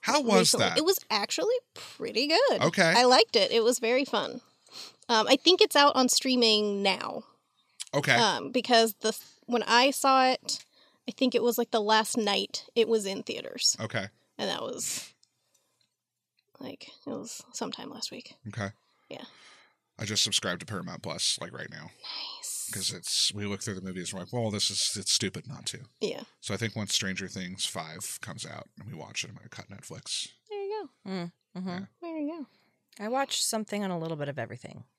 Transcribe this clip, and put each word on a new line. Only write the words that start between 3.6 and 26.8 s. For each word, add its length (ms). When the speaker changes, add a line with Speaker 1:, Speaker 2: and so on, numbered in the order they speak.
Speaker 2:
was 160
very 260
fun. 360
Um, 180
I 80
think 260
it's 140
out 200
on 140
streaming 720
now. 420
Speaker 1:
Okay. 220
Speaker 2:
Um, 360
because 500
the, 140
when 180
I 280
saw 360
it, 360
I 40
think 240
it 80
was, 140
like, 140
the 100
last 360
night 480
it 120
was 180
in 180
theaters. 580
Speaker 1:
Okay. 260
Speaker 2:
And 120
that 120
was, 480
like, 320
it 40
was 420
sometime 380
last 220
week. 240
Speaker 1:
Okay. 200
Speaker 2:
Yeah. 140
Speaker 1:
I 60
just 180
subscribed 380
to 40
Paramount 380
Plus, 380
like, 120
right 160
now. 220
Speaker 2:
Nice. 720
Speaker 1:
'Cause 180
it's, 420
we 120
look 160
through 140
the 60
movies 300
and 60
we're 60
like, 100
"Well, 160
this 220
is, 260
it's 140
stupid 360
not 200
to." 120
Speaker 2:
Yeah. 220
Speaker 1:
So 140
I 40
think 180
once 180